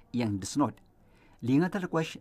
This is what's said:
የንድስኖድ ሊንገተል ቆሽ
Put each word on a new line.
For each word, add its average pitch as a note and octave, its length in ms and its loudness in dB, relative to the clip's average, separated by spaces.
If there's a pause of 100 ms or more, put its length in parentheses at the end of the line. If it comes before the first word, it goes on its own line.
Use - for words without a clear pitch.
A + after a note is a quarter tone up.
(140)
የንድስኖድ A2 600 0 (680)
ሊንገተል E3+ 460 2
ቆሽ D#3+ 220 0 (100)